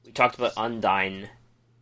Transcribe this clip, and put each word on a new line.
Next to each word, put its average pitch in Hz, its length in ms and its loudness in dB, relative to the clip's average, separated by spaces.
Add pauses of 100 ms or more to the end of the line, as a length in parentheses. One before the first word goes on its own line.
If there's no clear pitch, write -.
we 117 80 -20
talked 123 240 2
about 120 180 -2
Undyne. 98 760 0 (540)